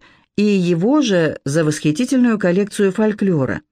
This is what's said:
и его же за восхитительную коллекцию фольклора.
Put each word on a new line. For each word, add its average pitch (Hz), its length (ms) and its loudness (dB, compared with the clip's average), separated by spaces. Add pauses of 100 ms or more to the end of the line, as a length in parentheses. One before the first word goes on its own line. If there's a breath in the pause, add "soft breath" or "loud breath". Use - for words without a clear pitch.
(360 soft breath)
и 202 80 0
его 196 580 2
же 180 440 0
за 151 180 0
восхитительную 220 720 0
коллекцию 196 540 0
фольклора. 190 720 -2 (100)